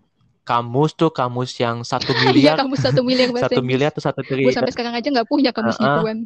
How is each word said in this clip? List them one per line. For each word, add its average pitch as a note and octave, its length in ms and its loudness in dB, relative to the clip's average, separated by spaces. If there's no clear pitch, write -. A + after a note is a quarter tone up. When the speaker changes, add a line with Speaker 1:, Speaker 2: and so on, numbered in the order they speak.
Speaker 1:
kamus B2 500 0
tuh, E3 160 2
kamus B2 460 -4
yang A#2 260 -2
satu B2 320 -4
miliar. C3 400 4
Speaker 2:
<laughs> - 0 -
Iya, D#3+ 60 -2
kamus C4+ 200 -2
satu B3+ 220 2
miliar B3+ 300 2
bahasa A#3+ 160 -2
Speaker 1:
Satu F#3+ 160 0
miliar C3 260 2
Speaker 2:
Inggris. - 60 -10
Speaker 1:
tuh - 80 -8
satu C#3+ 180 -2
triliun. C3+ 240 -2
Speaker 2:
Gue C3 80 4
sampai B3 180 -2
sekarang A#3+ 220 -6
aja A#3+ 160 -4
nggak A#3+ 180 0
punya C#4 240 2
kamus A3 240 -2
Speaker 1:
Heeh. - 120 0
Speaker 2:
gituan. E3+ 380 0